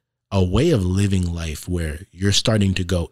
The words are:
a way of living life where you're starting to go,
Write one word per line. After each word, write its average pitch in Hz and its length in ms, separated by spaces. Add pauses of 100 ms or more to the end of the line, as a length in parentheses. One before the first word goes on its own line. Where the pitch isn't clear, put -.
(320)
a 98 100
way 98 280
of 110 160
living 92 480
life 82 340
where 82 440
you're 95 200
starting 101 440
to 92 100
go, 85 260